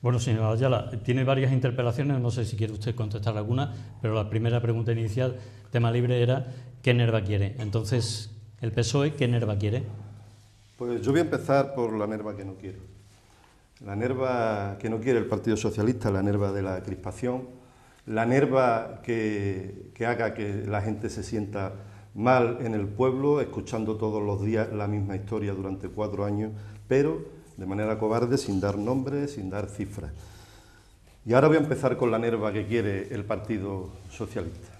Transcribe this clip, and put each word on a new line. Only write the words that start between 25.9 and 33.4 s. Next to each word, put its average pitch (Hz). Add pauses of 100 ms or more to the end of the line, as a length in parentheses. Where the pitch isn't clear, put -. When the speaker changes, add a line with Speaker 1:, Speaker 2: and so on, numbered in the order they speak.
Speaker 2:
años, 104 (340)
pero 143 (200)
de 95
manera 107
cobarde, 117
sin 98
dar 101
nombres, 139
sin 95
dar 101
cifras. 87 (1120)
Y 110
ahora 135
voy 156
a 156
empezar 139
con 120
la 110
nerva 113
que 101
quiere 101
el 104
Partido 101 (200)